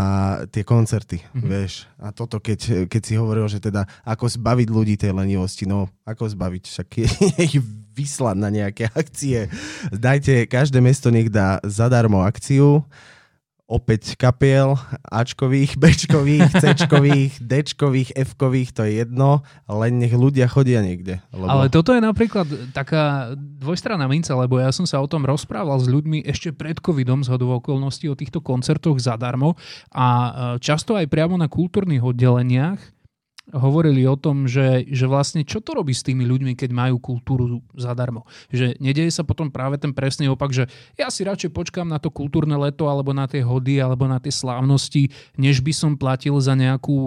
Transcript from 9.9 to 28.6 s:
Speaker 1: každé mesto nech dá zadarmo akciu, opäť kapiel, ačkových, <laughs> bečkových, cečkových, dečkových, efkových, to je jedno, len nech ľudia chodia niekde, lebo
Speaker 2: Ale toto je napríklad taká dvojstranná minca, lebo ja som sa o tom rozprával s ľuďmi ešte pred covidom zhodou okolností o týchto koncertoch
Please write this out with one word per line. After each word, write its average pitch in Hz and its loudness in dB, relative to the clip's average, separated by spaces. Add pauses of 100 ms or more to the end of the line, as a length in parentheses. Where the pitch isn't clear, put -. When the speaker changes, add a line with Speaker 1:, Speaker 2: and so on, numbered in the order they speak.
Speaker 1:
každé 131 4
mesto 127 4
nech 113 4
dá 98 2
zadarmo 107 2
akciu, 143 4 (800)
opäť 113 -2
kapiel, 135 2 (240)
ačkových, 131 -2
<laughs> 131 0
bečkových, 151 6
cečkových, 143 4
dečkových, 131 -2
efkových, 131 -2
to 110 -4
je 107 0
jedno, 135 2 (240)
len 113 0
nech 120 2
ľudia 127 4
chodia 123 2
niekde, 90 -6 (160)
lebo 92 -4
Speaker 2:
Ale 135 4
toto 160 2
je 247 6
napríklad 208 0 (240)
taká 139 -2
dvojstranná 143 -6
minca, 143 0
lebo 127 2
ja 131 2
som 175 -2
sa 139 -2
o 139 -4
tom 147 -2
rozprával 147 -2
s 123 2
ľuďmi 151 0
ešte - -6
pred 151 -8
covidom 135 0
zhodou 123 -2
okolností 135 -4
o 143 -4
týchto - -8
koncertoch 135 -2